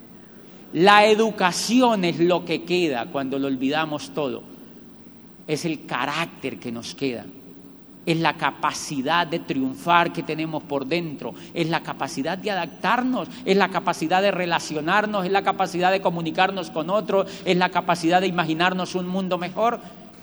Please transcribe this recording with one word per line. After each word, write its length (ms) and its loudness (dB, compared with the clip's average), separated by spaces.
La 340 8
educación 960 4
es 140 0
lo 260 2
que 200 -4
queda 420 0
cuando 320 -4
lo 80 -2
olvidamos 640 -2
todo. 320 -4
Es 180 -2
el 220 -4
carácter 720 -4
que 120 -10
nos 240 -10
queda. 300 -4
Es 140 2
la 160 2
capacidad 920 -2
de 120 -4
triunfar 720 0
que 100 -6
tenemos 420 -6
por 200 -4
dentro. 500 -4
Es 160 -2
la 120 0
capacidad 540 -6
de 140 -6
adaptarnos. 800 -2
Es 100 4
la 140 4
capacidad 500 0
de 120 2
relacionarnos. 920 0
Es 80 -2
la 100 2
capacidad 480 0
de 120 2
comunicarnos 680 0
con 200 -4
otros. 400 0
Es 100 4
la 140 4
capacidad 500 2
de 60 0
imaginarnos 720 0
un 100 -2
mundo 320 -2
mejor. 420 -2